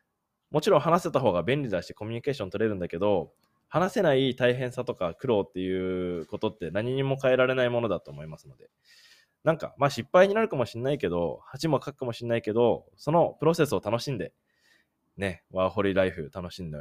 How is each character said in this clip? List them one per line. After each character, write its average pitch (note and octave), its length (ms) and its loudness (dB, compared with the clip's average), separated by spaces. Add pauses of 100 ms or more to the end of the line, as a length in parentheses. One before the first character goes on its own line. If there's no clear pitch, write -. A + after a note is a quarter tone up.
(500)
も D3+ 100 -2
ち G#3+ 100 0
ろ F3 60 6
ん C#3 40 4
話 E3+ 240 2
せ E3+ 60 -4
た C#3 100 2
方 A2 120 4
が F2 100 2
便 C3+ 200 0
利 A#2+ 80 -6
だ F2+ 120 -2
し、 - 120 -14
コ G#2 100 -14
ミ G#2+ 80 -8
ュ - 20 -6
ニ A#2+ 80 -8
ケ C#3 100 -2
ー - 20 -4
シ A2 80 -8
ョ G2 40 -6
ン F#2 40 -10
取 G2+ 100 -4
れ A2+ 80 4
る G#2 60 -2
ん F#2+ 40 -6
だ F2 100 -4
け E2+ 100 -6
ど、 F#2+ 340 2 (360)
話 F3+ 260 0
せ A3 80 0
な D3+ 120 4
い C3 220 2
大 B2 180 2
変 B2+ 180 -6
さ B2 120 -6
と A#2+ 100 -6
か E2+ 200 -4
苦 - 120 -10
労 A2 140 4
っ - 100 -2
て F#2 100 -6
い F#2 600 -2
う D#2 60 -10
こ G2+ 120 -10
と G#2+ 120 -2
っ - 60 -14
て E2 140 -8
何 A2 240 -2
に C3+ 80 -2
も C3+ 180 -2
変 C3 120 2
え C3 40 4
ら B2+ 100 4
れ C3 80 2
な B2+ 100 0
い A#2+ 60 2
も A#2+ 100 -2
の A#2 80 0
だ F2 120 -2
と - 100 -20
思 C#2+ 120 -14
い D#2 40 -14
ま D2+ 120 -16
す - 100 -20
の B1+ 80 -20
で。 - 140 -20 (720)
な D#3 80 2
ん D3+ 60 -2
か、 - 200 -10
ま C#3 100 4
あ、 - 20 -6
失 - 220 -6
敗 F3+ 160 8
に G3+ 60 0
な A3 60 0
る A3 80 0
か D#3+ 80 -6
も A#2+ 100 0
し - 120 -10
ん A#2+ 40 -6
な C3+ 100 0
い C#3+ 60 -2
け F#2+ 100 -2
ど、 E2+ 360 -2
恥 D3 240 -6
も C#3 100 2
か C#3 140 -12
く - 60 -16
か C3 60 -8
も A#2 80 -4
し A#2+ 120 -12
ん A#2 40 -6
な A#2 80 0
い A2+ 60 -2
け G#2+ 100 -4
ど、 A2+ 340 2 (100)
そ - 160 -4
の E3 260 2
プ C#3+ 80 0
ロ E3 80 4
セ E3 120 2
ス - 80 -2
を F#2 100 0
楽 A2+ 160 -2
し D3 100 -8
ん A#2 80 -6
で、 E2 140 -10 (840)
ね、 F#2 340 -8
ワ F#2 180 2
ー - 20 -8
ホ G#2 120 -2
リ G2 120 2
ラ F#2+ 120 4
イ F2+ 40 0
フ D#2+ 220 -10
楽 F2 200 -10
し F#2 100 -14
ん E2 80 -10
で D2+ 100 -10